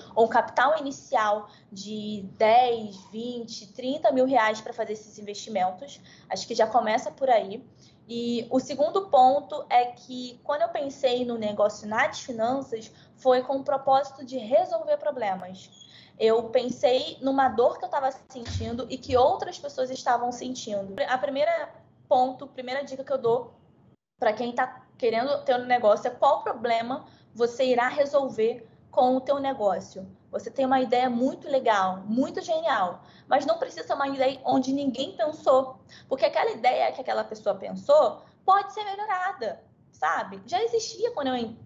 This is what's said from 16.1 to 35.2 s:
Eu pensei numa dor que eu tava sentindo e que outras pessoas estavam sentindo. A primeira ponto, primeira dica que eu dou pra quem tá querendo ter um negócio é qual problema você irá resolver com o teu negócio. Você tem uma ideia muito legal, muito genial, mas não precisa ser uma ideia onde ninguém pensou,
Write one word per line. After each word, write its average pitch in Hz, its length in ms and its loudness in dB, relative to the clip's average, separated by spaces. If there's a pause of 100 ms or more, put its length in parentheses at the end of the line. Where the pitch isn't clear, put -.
Eu 226 320 2
pensei 254 720 0
numa 269 260 2
dor 240 300 2
que 370 80 -8
eu 359 40 -10
tava 269 220 -2 (180)
sentindo 233 600 -8
e 262 80 -8
que 247 180 -4
outras 330 440 2
pessoas 262 320 -6
estavam 247 400 -2
sentindo. 214 640 -8 (120)
A 254 120 0
primeira 294 500 -2 (400)
ponto, 269 380 2
primeira 254 360 -8
dica 262 200 -12
que 277 100 -4
eu 254 40 -2
dou 233 360 0 (640)
pra 220 140 2
quem 240 180 -4
tá 254 300 -4 (160)
querendo 254 480 0
ter 262 100 2
um 247 100 -4
negócio 247 420 4
é - 20 0
qual 277 340 2
problema 240 600 -4 (280)
você 233 300 0
irá 247 240 4
resolver 262 800 0 (240)
com 254 240 4
o 262 60 0
teu 285 180 0
negócio. 202 640 -2 (240)
Você 220 220 -8
tem 269 140 0
uma 262 160 4
ideia 247 280 2
muito 262 380 0
legal, 196 580 2
muito 277 360 0
genial, 277 600 -2 (240)
mas 269 200 2
não 330 120 2
precisa - 300 -8
ser 330 60 -2
uma 277 160 -2
ideia 269 340 0
onde 269 300 2
ninguém 277 420 -4
pensou, 277 640 2 (300)